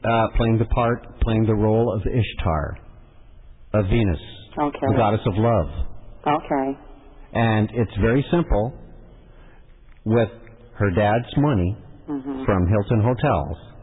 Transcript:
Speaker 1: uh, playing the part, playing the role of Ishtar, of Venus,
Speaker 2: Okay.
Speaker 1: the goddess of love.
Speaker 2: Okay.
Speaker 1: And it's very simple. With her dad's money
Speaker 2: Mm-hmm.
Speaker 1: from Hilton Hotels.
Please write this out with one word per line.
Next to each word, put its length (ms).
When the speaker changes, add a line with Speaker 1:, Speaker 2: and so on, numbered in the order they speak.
Speaker 1:
uh, 340
playing 220
the 60
part, 560
playing 260
the 80
role 400
of 80
Ishtar, 760
of 120
Venus, 320
Speaker 2:
Okay. 200
Speaker 1:
the 80
goddess 300
of 100
love. 320
Speaker 2:
Okay. 520
Speaker 1:
And 380
it's 280
very 300
simple. 440
With 240
her 120
dad's 460
money 400
Speaker 2:
Mm-hmm. 360
Speaker 1:
from 220
Hilton 340
Hotels. 560